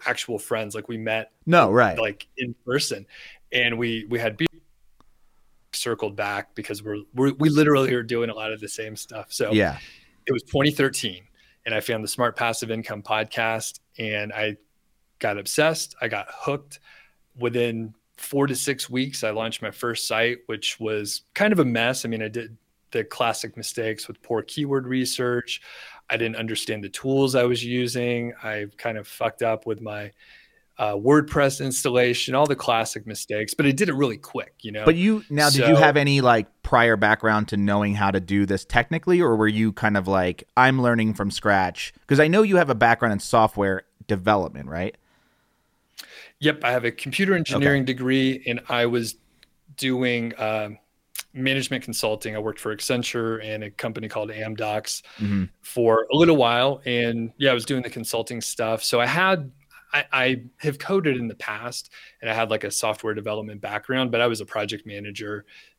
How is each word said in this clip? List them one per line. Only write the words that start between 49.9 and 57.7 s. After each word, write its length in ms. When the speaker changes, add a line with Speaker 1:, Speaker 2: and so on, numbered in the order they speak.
Speaker 1:
uh, 340
management 500
consulting. 500
I 60
worked 200
for 140
Accenture 720
and 220
a 40
company 380
called 220
Amdocs 720
Speaker 2:
Mm-hmm. 260
Speaker 1:
for 500
a 60
little 220
while. 480
And 520
yeah, 140
I 20
was 120
doing 180